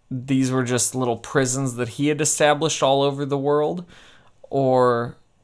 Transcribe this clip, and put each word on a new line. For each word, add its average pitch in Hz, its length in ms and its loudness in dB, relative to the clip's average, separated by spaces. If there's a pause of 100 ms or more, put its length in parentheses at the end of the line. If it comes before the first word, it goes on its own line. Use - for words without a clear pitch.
(100)
these 131 400 -2
were 131 140 0
just 120 300 -2
little 123 220 -2
prisons 135 600 -2
that 120 140 -4
he 143 180 -2
had 147 120 0
established 147 600 0
all 139 200 4
over 139 220 0
the 135 140 -2
world? 151 460 0 (680)
Or 127 640 2 (280)